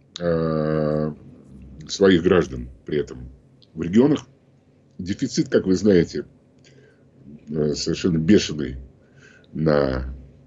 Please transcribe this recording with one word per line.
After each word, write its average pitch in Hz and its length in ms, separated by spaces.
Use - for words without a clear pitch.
э, 78 920
своих 95 340
граждан 65 460
при 73 140
этом. 65 300
В 80 80
регионах 117 440
дефицит, 104 500
как - 180
вы 92 80
знаете, 90 500
э, 76 260
совершенно 82 440
бешеный 80 580
на, 69 640